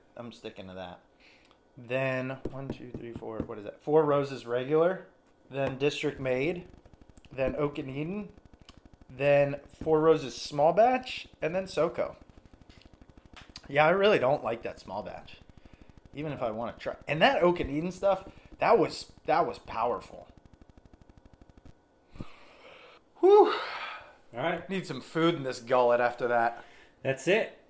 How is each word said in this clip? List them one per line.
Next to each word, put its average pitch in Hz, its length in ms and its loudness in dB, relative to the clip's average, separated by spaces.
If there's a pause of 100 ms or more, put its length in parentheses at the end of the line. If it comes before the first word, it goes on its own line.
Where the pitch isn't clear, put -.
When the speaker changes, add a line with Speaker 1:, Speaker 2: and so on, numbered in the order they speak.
(160)
Speaker 1:
I'm 117 160 -14
sticking 104 380 -16
to 92 40 -16
that. 90 260 -14 (800)
Then, 131 600 -4 (120)
one, 135 200 -12
two, 123 280 -12
three, 117 160 -12
four, 113 260 -10
what 107 200 -8
is 101 60 -14
that? - 180 -16
Four 156 200 4
Roses 135 440 0
Regular. 156 580 0 (460)
Then 135 260 -4
District 143 420 -2
Made. 139 460 -2 (680)
Then 131 260 -2
Oak 147 200 -4
and 139 120 -8
Eden. 165 400 -8 (800)
Then 143 480 2 (260)
Four 160 180 4
Roses 151 340 4
Small 147 380 0
Batch. 247 540 0 (120)
And 156 140 -4
then 190 120 -4
SoCo. 156 500 -2 (1500)
Yeah, 143 160 4
I 160 60 6
really 196 260 4
don't 127 260 2
like 117 200 -6
that - 160 -10
small 101 240 -10
batch. 87 340 -16 (800)
Even 151 160 -8
if 127 100 -8
I 117 80 -2
wanna 110 300 -8
try. - 160 -8 (120)
And 151 140 -2
that 240 220 4
Oak 175 160 4
and 135 100 -4
Eden 156 220 -4
stuff, 196 320 -2 (360)
that 202 200 4
was, - 320 -2 (160)
that 156 180 2
was 110 140 -8
powerful. 107 680 -6 (3000)
Whew. 392 340 8 (840)
Speaker 2:
All 123 80 -6
right. 170 260 -4
Speaker 1:
Need 185 180 -4
some 131 140 -8
food 165 340 0
in 139 80 -6
this 123 160 -8
gullet 120 400 4
after 120 280 0
that. 117 360 2 (440)
Speaker 2:
That's 135 220 -2
it. - 280 0 (120)